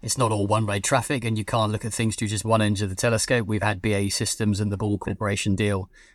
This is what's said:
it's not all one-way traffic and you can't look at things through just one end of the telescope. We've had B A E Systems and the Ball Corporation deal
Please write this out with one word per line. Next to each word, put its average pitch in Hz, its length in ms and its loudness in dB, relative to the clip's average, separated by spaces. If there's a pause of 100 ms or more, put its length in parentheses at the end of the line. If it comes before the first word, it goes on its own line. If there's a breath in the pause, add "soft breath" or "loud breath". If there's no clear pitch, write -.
it's 117 160 -4
not 117 140 2
all 101 140 0
one-way 104 340 2
traffic 123 440 0
and 110 140 -2
you 104 80 -4
can't 107 260 2
look 107 140 -4
at 107 80 -6
things 113 200 0
through 110 140 -2
just 104 160 -2
one 110 160 4
end 104 220 2
of 98 80 -2
the 92 40 -6
telescope. 117 520 0
We've 104 160 0
had 104 180 0
B 107 140 2
A 98 60 2
E 98 100 0
Systems 104 500 0
and 104 100 0
the 101 60 -2
Ball 104 220 0
Corporation 101 580 -2
deal 101 320 0 (260 soft breath)